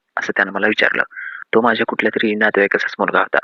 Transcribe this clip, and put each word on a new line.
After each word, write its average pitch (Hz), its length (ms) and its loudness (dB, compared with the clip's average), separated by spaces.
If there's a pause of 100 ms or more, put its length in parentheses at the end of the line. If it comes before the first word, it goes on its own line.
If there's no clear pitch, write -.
(180)
असं 101 180 -6
त्यानं 98 160 0
मला 98 160 0
विचारलं. - 360 0 (500)
तो 113 80 4
माझ्या 113 240 2
कुठल्या 107 300 -2
तरी 107 200 0
नातेवाईकाचाच 101 640 2
मुलगा 95 200 2
होता, - 240 0